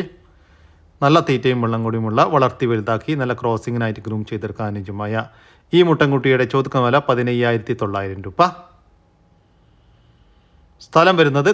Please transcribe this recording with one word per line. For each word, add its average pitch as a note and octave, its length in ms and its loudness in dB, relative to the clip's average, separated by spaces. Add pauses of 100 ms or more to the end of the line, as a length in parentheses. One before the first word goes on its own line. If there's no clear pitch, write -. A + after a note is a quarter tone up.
(1040)
നല്ല D3+ 160 4 (100)
തീറ്റയും B2+ 340 0
വെള്ളം A2+ 220 -2
കൂടിയുമുള്ള A2+ 380 0 (120)
വളർത്തി B2+ 360 0
വലുതാക്കി A2 400 -4 (100)
നല്ല B2 200 -2
ക്രോസിങ്ങിനായിട്ട് A2+ 640 -4
ഗ്രൂം A2 220 -6
ചെയ്തെടുക്കാൻ G#2+ 420 -8
അനുയോജ്യമായ G#2 520 -6 (500)
ഈ E3+ 140 6
മുട്ടൻകുട്ടിയുടെ C3+ 640 2
ചോദിക്കുന്ന C3 340 0
വില B2+ 100 2 (120)
പതിനയ്യായിരത്തി A#2+ 720 0
തൊള്ളായിരം G2 460 -6
രൂപ. F#2+ 140 0 (2500)
സ്ഥലം F3+ 340 4
വരുന്നത് C#3+ 340 4